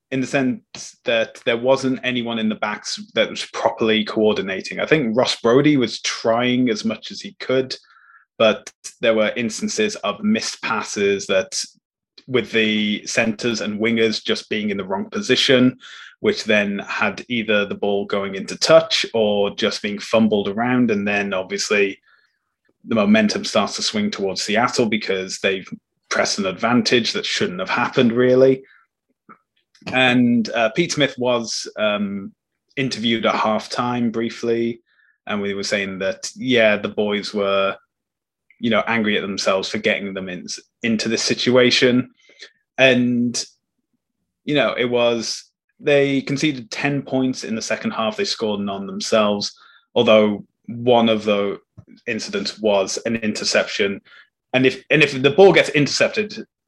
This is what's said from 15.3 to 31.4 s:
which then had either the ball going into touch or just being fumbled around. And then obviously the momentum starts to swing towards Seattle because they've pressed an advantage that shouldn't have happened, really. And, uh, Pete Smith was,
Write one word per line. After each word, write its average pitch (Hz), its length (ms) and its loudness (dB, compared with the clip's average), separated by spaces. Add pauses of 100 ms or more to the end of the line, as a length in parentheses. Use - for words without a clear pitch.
which - 240 0
then 101 360 0
had 101 480 -4
either 110 360 0
the 101 100 -6
ball 101 300 -2
going 98 300 -4
into 95 240 -10
touch - 560 4
or 104 420 2
just 104 240 -2
being 104 180 -6
fumbled 107 500 2
around. 123 420 0
And 101 180 0
then 101 240 -2
obviously 98 640 -2 (840)
the - 100 -4
momentum 104 500 2
starts - 320 -2
to 110 60 -8
swing 104 280 -2
towards 95 300 -4
Seattle 117 460 0
because 98 540 -4
they've 98 280 -2 (400)
pressed - 300 0
an 98 80 -4
advantage 117 640 2
that - 140 -6
shouldn't 92 340 -4
have 92 80 -4
happened, 120 440 2
really. 127 500 4 (1300)
And, 123 580 4
uh, 113 200 2
Pete 175 220 -2
Smith 143 260 0
was, 120 480 -2 (100)